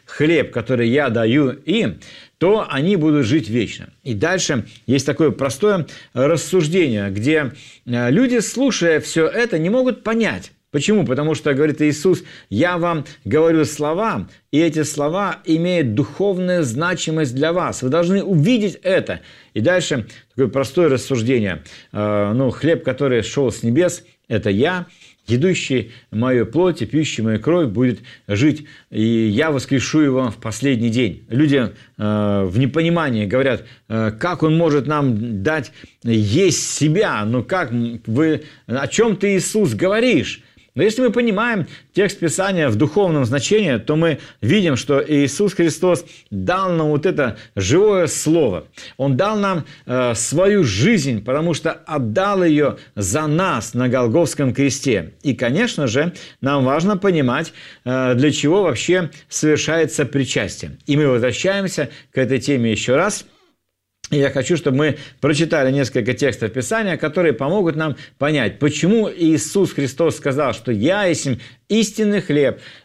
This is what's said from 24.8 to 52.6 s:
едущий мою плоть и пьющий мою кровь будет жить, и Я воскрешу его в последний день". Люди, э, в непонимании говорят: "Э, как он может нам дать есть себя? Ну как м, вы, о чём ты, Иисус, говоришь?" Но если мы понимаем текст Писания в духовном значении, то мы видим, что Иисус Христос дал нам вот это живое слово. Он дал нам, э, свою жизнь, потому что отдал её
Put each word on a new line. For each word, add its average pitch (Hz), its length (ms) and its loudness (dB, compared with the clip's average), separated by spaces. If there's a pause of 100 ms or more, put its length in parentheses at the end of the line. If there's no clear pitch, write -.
едущий 131 640 0 (180)
мою 120 360 0
плоть 170 360 0
и 120 40 -2
пьющий 147 360 -2
мою 110 200 0
кровь 165 260 0
будет 117 320 0 (300)
жить, 139 360 0 (240)
и 107 140 -2
Я 113 480 2
воскрешу 139 480 0
его 131 300 2
в 104 80 -10
последний 117 520 -2
день". 110 380 -2
Люди, 139 300 2 (400)
э, 104 480 0
в 92 120 -2
непонимании 139 680 0
говорят: 123 400 0 (240)
"Э, 110 280 -2
как 170 240 -4
он 156 140 4
может 147 320 2
нам 120 560 -2
дать 151 300 -2 (320)
есть 117 720 0
себя? 151 500 0
Ну 117 180 -2
как 170 300 -4
м, 117 320 -4
вы, 147 380 0 (240)
о 131 200 -4
чём 214 300 2
ты, 202 180 0
Иисус, 185 380 0
говоришь?" 190 680 0 (300)
Но 131 100 0
если 220 180 0
мы 247 100 2
понимаем 226 560 -2 (260)
текст 190 260 0
Писания 170 500 0
в 107 80 0
духовном 151 480 2
значении, 143 520 0
то 151 200 -2
мы 160 220 0 (200)
видим, 170 380 2
что 143 280 0
Иисус 151 480 0
Христос 170 520 0 (240)
дал 175 420 -2
нам 160 200 0
вот 147 140 0
это 143 300 0 (220)
живое 175 500 4
слово. 131 600 0 (280)
Он 135 220 0
дал 208 200 0
нам, 196 280 -2 (200)
э, 123 300 0
свою 190 480 2
жизнь, 131 640 2
потому 156 280 0
что 160 200 -4
отдал 175 720 -2
её 147 320 2 (180)